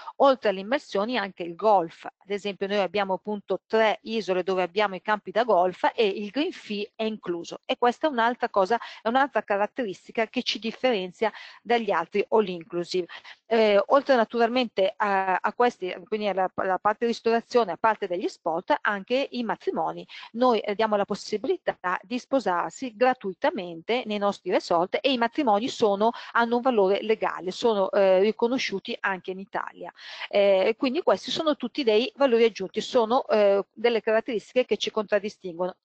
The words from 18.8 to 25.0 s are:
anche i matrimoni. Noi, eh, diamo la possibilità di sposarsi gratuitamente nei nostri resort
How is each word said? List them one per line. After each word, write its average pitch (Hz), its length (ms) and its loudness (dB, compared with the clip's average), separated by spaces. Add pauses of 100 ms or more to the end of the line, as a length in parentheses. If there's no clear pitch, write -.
anche 220 520 -2
i 240 100 -6
matrimoni. 175 640 -4 (260)
Noi, 233 280 2
eh, 208 140 -4
diamo 214 220 0
la 202 80 0
possibilità 214 720 -4 (260)
di 233 160 -6
sposarsi 208 800 -4
gratuitamente 220 1120 -2
nei 208 120 -4
nostri 202 320 -2
resort 185 500 0